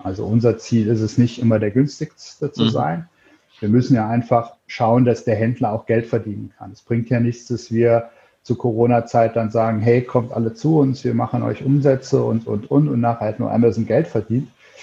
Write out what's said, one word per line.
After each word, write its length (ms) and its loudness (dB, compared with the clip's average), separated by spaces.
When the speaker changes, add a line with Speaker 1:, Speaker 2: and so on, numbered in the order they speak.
Speaker 1:
Also 240 -8
unser 320 2
Ziel 300 0
ist 140 0
es 160 -2
nicht, 220 2
immer 200 2
der 120 -2
günstigste 800 -4
zu 120 -2
Speaker 2:
Mhm. 60 2
Speaker 1:
sein. 400 -4
Wir 100 -4
müssen 260 4
ja 120 0
einfach 460 0
schauen, 360 2
dass 200 0
der 120 0
Händler 380 -2
auch 140 -8
Geld 180 0
verdienen 520 -6
kann. 140 -18
Es 100 -20
bringt 280 -4
ja 100 0
nichts, 280 -2
dass 240 -8
wir 380 2
zu 120 -2
Corona-Zeit 800 2
dann 140 -2
sagen, 300 0
hey, 240 2
kommt 280 -4
alle 220 -4
zu 240 0
uns, 260 0
wir 120 -2
machen 260 -2
euch 220 -6
Umsätze 600 2
und, 220 -2
und, 240 -6
und, 180 2
und 140 0
nachher 240 -2
halt 140 -6
nur 120 -4
Amazon 360 2
Geld 200 0
verdient, 420 -4